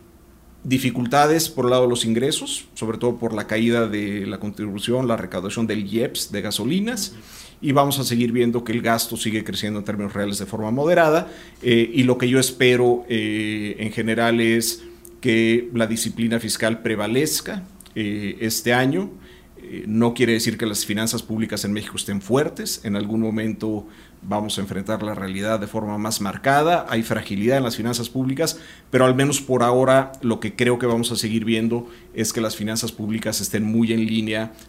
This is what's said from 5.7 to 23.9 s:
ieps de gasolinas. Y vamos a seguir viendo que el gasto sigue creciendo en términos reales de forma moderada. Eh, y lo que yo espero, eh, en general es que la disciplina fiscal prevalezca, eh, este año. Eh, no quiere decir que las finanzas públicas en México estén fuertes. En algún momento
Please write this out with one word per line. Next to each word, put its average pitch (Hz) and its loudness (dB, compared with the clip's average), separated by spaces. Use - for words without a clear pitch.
ieps - -4
de 101 -4
gasolinas. 190 -4
Y 143 0
vamos 139 2
a 131 -2
seguir 120 2
viendo 120 2
que - -6
el 117 0
gasto 113 0
sigue 107 -2
creciendo 104 -4
en 98 -8
términos 101 -4
reales 101 -2
de 101 -6
forma 107 -4
moderada. 160 4
Eh, 117 6
y 131 4
lo 123 4
que 127 0
yo 131 6
espero, 123 4
eh, 107 -2
en 107 -4
general 117 2
es 113 2
que 117 4
la 113 2
disciplina 113 -2
fiscal 113 -2
prevalezca, 117 -2
eh, 104 -4
este 113 0
año. 147 2
Eh, 92 -12
no 117 2
quiere 113 4
decir 110 0
que 113 -2
las 104 -4
finanzas 113 -2
públicas 110 -4
en 101 -2
México 104 -6
estén 101 -4
fuertes. 151 -2
En 101 -2
algún 104 -2
momento 110 -4